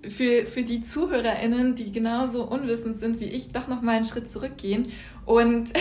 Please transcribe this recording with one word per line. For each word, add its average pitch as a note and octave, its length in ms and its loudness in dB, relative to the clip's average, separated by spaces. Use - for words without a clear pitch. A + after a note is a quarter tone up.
für, A#3+ 320 4
für B3 200 -4
die A#3 160 -2
ZuhörerInnen, B3 960 0
die G#3+ 160 -6
genauso A#3 500 0
unwissend A#3 560 -2
sind A3+ 220 -2
wie G3+ 60 -6
ich, - 260 -8
doch C4 160 -6
noch B3+ 120 -4
mal A#3 140 2
einen A3+ 100 2
Schritt - 280 -6
zurückgehen A3 580 -4
und A#3 560 4